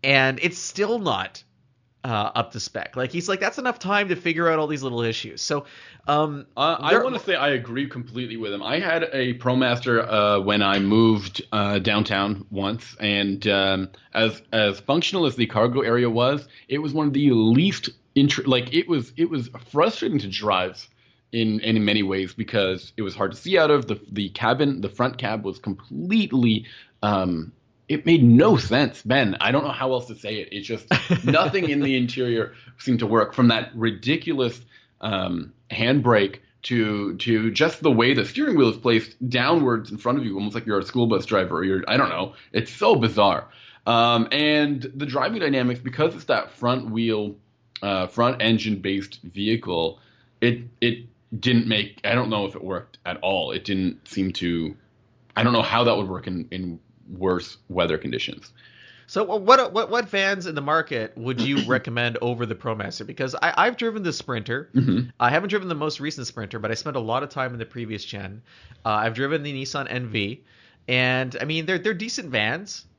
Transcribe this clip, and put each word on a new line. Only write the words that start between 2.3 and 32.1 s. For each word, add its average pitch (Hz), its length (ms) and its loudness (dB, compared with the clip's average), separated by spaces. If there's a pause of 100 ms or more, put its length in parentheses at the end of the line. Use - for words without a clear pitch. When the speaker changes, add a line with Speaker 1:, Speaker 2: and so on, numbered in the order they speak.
Speaker 1:
up 120 180 -2
to 117 80 -10
spec. - 360 -10
Like, 127 140 -4
he's 170 180 -6
like, 190 120 -2
"That's - 180 -4
enough 254 200 -4
time 202 300 -2
to 175 80 -2
figure 170 320 0
out 160 100 2
all 151 80 0
these 147 160 -6
little 120 200 -2
issues." 113 400 -4
So, 147 220 -4 (420)
um, 147 400 0 (100)
Speaker 2:
Uh, 156 240 0
I 151 100 0
Speaker 1:
there 233 140 4
Speaker 2:
wanna 254 140 -4
say 196 160 -2
I 143 160 0
agree 127 380 -4
completely 123 480 -10
with 107 160 -6
him. 101 100 -6
I 139 160 -2
had 170 240 0 (100)
a 127 220 -2
ProMaster, 123 760 2
uh, 104 320 4
when 104 220 2
I 98 160 2
moved, 104 640 4 (100)
uh, 101 280 0
downtown 101 720 0
once, 101 500 -6
and, 101 480 -2
um, 95 400 2 (260)
as, 110 260 0 (120)
as 104 280 2
functional 165 460 0
as 117 100 -2
the 117 100 2
cargo 120 360 2
area 120 260 2
was, 127 380 0 (220)
it 139 100 -2
was 147 160 -4
one 151 140 2
of 139 40 0
the 143 200 4
least 120 580 4 (260)
intr-, 139 300 2
like, 123 260 0
it 170 160 0
was, 143 280 -2
it 165 120 0
was 139 220 -6 (200)
frustrating 185 500 0
to 98 80 -8
drive 95 600 -2 (420)
in, 110 300 0
in 110 240 2
many 104 180 2
ways 95 300 -2
because 98 640 -2
it 110 60 -6
was 95 120 -6
hard 101 180 -2
to 117 40 -14
see 180 220 0
out 156 120 6
of. 139 160 4
The, 104 140 -4 (100)
the 101 200 -4
cabin, 131 500 0
the 98 80 -4
front 127 300 -2
cab 107 260 -4
was 95 140 -6
completely, 135 1040 0 (380)
um, 90 500 0 (340)
it 151 200 -2
made 160 180 8
no 139 320 10
sense, 120 460 0
Ben. 117 380 2
I 104 100 2
don't 143 140 2
know 143 60 -2
how 131 220 -2
else 123 140 -2
to 113 80 -14
say 107 220 -8
it. 92 160 -10
It's 101 140 -10
just 113 200 -8 (220)
Speaker 1:
<laughs> 165 160 0
Speaker 2:
nothing 160 440 2
in 143 120 0
the 135 160 0
interior 120 580 -2 (240)